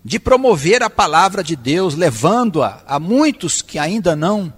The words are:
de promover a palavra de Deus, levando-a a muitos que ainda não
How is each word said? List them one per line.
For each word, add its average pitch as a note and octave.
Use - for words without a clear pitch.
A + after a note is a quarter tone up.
de E3+
promover A#3+
a A3
palavra F#3+
de D#3+
Deus, D3
levando-a D#3
a C#3+
muitos A3+
que -
ainda E3+
não F3